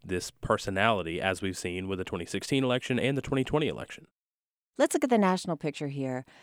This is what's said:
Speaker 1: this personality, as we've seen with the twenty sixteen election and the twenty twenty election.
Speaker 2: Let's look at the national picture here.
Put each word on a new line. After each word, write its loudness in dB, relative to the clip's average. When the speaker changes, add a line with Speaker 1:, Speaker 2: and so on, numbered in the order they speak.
Speaker 1:
this -4
personality, 0
as 0
we've -2
seen -4
with -2
the -4
twenty -6
sixteen -2
election 0
and 2
the -2
twenty 0
twenty 0
election. -8
Speaker 2:
Let's 4
look 2
at 0
the 8
national 4
picture -4
here. -4